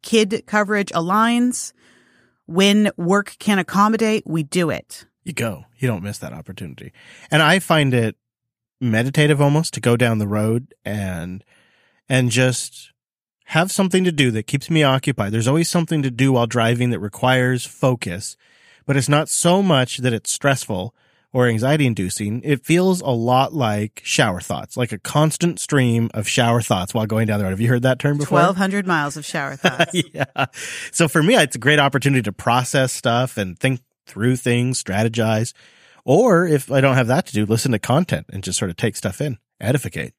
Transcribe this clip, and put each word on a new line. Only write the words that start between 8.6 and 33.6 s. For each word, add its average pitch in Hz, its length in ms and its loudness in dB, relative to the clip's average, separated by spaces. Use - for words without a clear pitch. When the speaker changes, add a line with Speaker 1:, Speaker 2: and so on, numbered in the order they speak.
Speaker 2:
meditative 139 600 2
almost 147 340 2
to - 40 -8
go 120 160 2
down 113 220 2
the 107 100 -2
road 110 460 -2
and, 95 600 -8
and 131 200 4
just 127 640 -2
have 175 200 0
something 185 320 2
to 180 80 2
do 143 200 2
that 110 160 -4
keeps - 220 -6
me 160 140 4
occupied. 131 480 0
There's 113 160 0
always 160 220 2
something 165 320 0
to 135 100 -2
do 131 220 2
while 120 140 2
driving 120 420 0
that 110 100 -2
requires 127 680 0
focus, 107 720 -4
but 139 120 0
it's 131 100 0
not 147 220 0
so 180 320 2
much 143 380 2
that 127 120 0
it's - 220 -4
stressful 117 600 -2
or 123 160 2
anxiety-inducing. 113 960 0
It 143 220 -2
feels 180 340 2
a - 80 -6
lot 127 460 2
like 107 500 -2
shower 98 380 0
thoughts, - 340 -8
like 123 160 -2
a 104 80 -8
constant 156 640 0
stream 117 520 2
of 107 140 -6
shower 120 340 2
thoughts 95 320 -2
while 110 120 0
going 110 220 0
down 107 120 0
the 101 60 -2
road. 95 60 -2
Have 95 100 -4
you 120 80 2
heard 120 140 2
that 127 160 2
term 147 180 0
before? 147 200 0
Speaker 1:
Twelve 180 200 2
hundred 190 280 -2
miles 151 300 -2
of 151 100 -12
shower 143 300 -8
thoughts. 156 400 -2
Speaker 2:
<laughs> - 60 -20
Yeah. 135 340 -4
So 170 160 2
for 156 160 2
me, 214 120 4
it's 156 200 2
a 120 40 -12
great 147 200 4
opportunity 139 440 2
to 101 100 -4
process 127 580 0
stuff 123 460 -2
and 95 200 -6
think 131 220 0